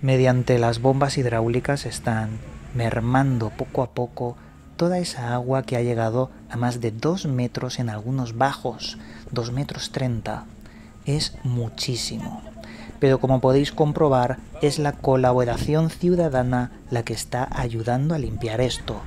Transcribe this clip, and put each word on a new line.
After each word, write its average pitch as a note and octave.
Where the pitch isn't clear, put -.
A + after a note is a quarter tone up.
Mediante B2+
las A#2
bombas C3+
hidráulicas B2
están A2
mermando A#2+
poco -
a A#2+
poco B2
toda F3
esa B2
agua B2+
que B2+
ha A#2+
llegado A#2+
a -
más A#2+
de A#2
dos D#3+
metros B2
en A#2+
algunos A2+
bajos, C3
dos A#2
metros -
treinta. A#2
Es D3
muchísimo. A#2+
Pero C3
como C3
podéis C3+
comprobar, C3+
es C#3+
la D3
colaboración B2+
ciudadana B2+
la A#2
que A#2
está B2
ayudando B2
a D#3
limpiar A2+
esto. A#2+